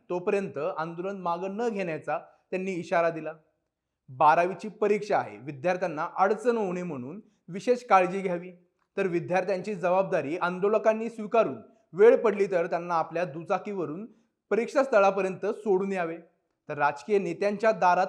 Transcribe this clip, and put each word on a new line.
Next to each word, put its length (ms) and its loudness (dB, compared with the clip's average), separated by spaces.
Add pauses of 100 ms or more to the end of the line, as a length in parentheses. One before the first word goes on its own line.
तोपर्यंत 500 -2 (180)
आंदोलन 440 -8
मागं 360 -6
न 120 -4
घेण्याचा 500 -6 (320)
त्यांनी 240 -4
इशारा 360 0
दिला. 240 -8 (760)
बारावीची 640 4
परीक्षा 460 0
आहे, 200 -6
विद्यार्थ्यांना 680 -4 (100)
अडचण 400 2
होऊ 160 -2
नये 100 -6
म्हणून 380 -10 (280)
विशेष 360 0
काळजी 360 4
घ्यावी, 300 -6 (460)
तर 100 0
विद्यार्थ्यांची 680 -2
जबाबदारी 640 0
आंदोलकांनी 720 0
स्वीकारून 460 0 (380)
वेळ 220 8
पडली 360 2
तर 140 2
त्यांना 280 -4
आपल्या 300 -2
दुचाकीवरून 800 -6 (440)
परीक्षा 340 2
स्थळापर्यंत 600 2 (120)
सोडून 360 0
यावे, 240 -4 (520)
तर 100 -8
राजकीय 400 2
नेत्यांच्या 540 0
दारात 360 4